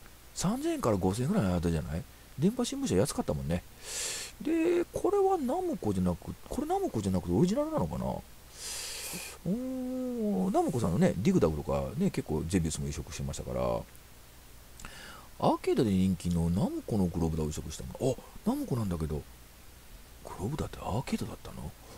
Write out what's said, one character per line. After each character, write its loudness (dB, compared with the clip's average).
三 0
千 2
円 -4
か 4
ら 4
五 2
千 0
円 2
ぐ 2
ら 4
い 4
の 4
間 2
じ 2
ゃ 0
な -4
い？ -2
電 4
波 0
新 -4
聞 0
社 2
安 4
か -4
っ -2
た 0
も -2
ん -4
ね。 0
で、 2
こ 0
れ 2
は 4
ナ 0
ム 0
コ 0
じ 0
ゃ 4
な 4
く、 -10
こ -4
れ -2
ナ 2
ム 0
コ -2
じ 0
ゃ 2
な 4
く -4
て 2
オ 6
リ 6
ジ 2
ナ 2
ル -4
な 0
の 0
か -4
な？ -2
お -2
ー、 0
ナ 4
ム 2
コ 0
さ 2
ん 2
の 2
ね、 6
デ 4
ィ 6
グ 8
ダ 6
グ 2
と -4
か 0
ね、 2
結 -4
構 0
ゼ 4
ビ 2
ウ -2
ス -4
も -2
移 -4
植 -8
し -8
て -4
ま -4
し -8
た -6
か -6
ら。 0
ア 4
ー 4
ケ 0
ー 4
ド 6
で 4
人 6
気 -2
の 4
ナ 4
ム -6
コ 0
の 4
グ 0
ロ 4
ー 2
ブ -2
ダ 0
を 0
移 -6
植 -8
し -10
た -10
も -10
の。 0
あ、 0
ナ 2
ム -4
コ -2
な 0
ん -2
だ 0
け -2
ど、 -4
グ -12
ロ -4
ー 0
ブ -4
ダ -2
っ -6
て -12
ア -2
ー -2
ケ -4
ー 0
ド -4
だ -8
っ -10
た -12
の？ -10